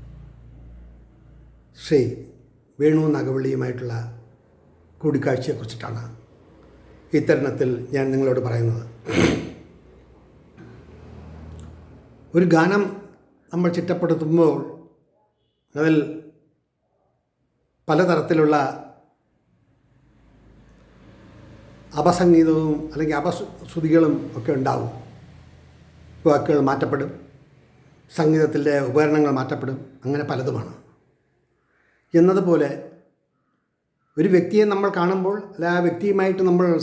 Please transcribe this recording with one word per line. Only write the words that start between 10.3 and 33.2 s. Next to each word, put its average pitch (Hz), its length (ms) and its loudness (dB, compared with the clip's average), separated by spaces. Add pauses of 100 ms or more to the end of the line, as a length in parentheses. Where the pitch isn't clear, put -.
ഒരു 180 200 4
ഗാനം 196 280 2 (680)
നമ്മൾ 175 220 0
ചിട്ടപ്പെടുത്തുമ്പോൾ 160 800 0 (1200)
അതിൽ 156 220 2 (1900)
പലതരത്തിലുള്ള 160 680 2 (3500)
അപസംഗീതവും 160 720 4 (200)
അല്ലെങ്കിൽ 151 280 -2
അപശ്രുതികളും 160 920 0 (240)
ഒക്കെ - 180 -4
ഉണ്ടാവും. 127 340 -2 (1400)
വാക്കുകൾ 147 340 2 (100)
മാറ്റപ്പെടും, 143 420 -4 (1040)
സംഗീതത്തിൻ്റെ 151 560 2 (140)
ഉപകരണങ്ങൾ 151 500 2
മാറ്റപ്പെടും, 131 400 -6 (280)
അങ്ങനെ 143 260 -4
പലതുമാണ്. 127 420 -6 (1400)
എന്നതുപോലെ 170 580 4 (1500)